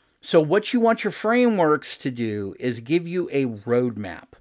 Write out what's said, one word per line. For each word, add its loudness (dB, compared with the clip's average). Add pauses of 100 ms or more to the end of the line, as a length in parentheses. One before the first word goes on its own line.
(220)
So 4
what 2
you 2
want 2
your -4
frameworks 2
to -4
do -4
is -2
give -2
you -4
a 0
roadmap. -2 (140)